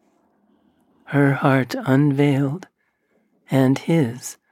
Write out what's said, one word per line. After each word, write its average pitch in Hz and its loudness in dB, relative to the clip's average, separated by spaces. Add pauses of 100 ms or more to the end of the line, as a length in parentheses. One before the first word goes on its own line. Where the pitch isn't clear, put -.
(1040)
her 139 2
heart 135 0
unveiled, 143 0 (840)
and 135 2
his, 127 -4 (140)